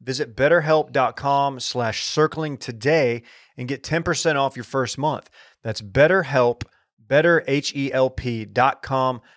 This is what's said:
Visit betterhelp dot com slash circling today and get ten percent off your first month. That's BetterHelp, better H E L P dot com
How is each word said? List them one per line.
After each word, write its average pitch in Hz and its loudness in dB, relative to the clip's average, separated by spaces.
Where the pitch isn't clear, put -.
Visit 127 -6
betterhelp 147 2
dot 127 0
com 139 0
slash 117 -4
circling 151 -2
today 123 0
and 127 -8
get 135 -8
ten 170 -2
percent 156 0
off 135 0
your 120 -10
first 131 -4
month. 139 -4
That's 110 -8
BetterHelp, 131 2
better 156 2
H 143 -2
E 135 -4
L 131 2
P 117 -6
dot 120 0
com 131 -2